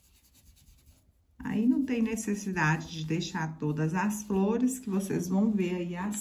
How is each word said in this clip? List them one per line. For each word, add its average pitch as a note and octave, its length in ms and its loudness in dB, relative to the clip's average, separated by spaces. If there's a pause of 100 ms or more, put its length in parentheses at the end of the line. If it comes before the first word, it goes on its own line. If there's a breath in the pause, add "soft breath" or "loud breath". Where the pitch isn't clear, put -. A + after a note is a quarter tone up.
(1400)
Aí G#3+ 280 2
não C4 160 4
tem A#3 200 0
necessidade G3 880 0
de D#3 140 -8
deixar D#3+ 520 -2
todas D#3 380 -2
as G3+ 260 0
flores, A3+ 560 2
que - 120 -10
vocês F#3 380 -2
vão G3+ 240 2
ver F3+ 240 0
aí F3 200 -4
as G3 260 -4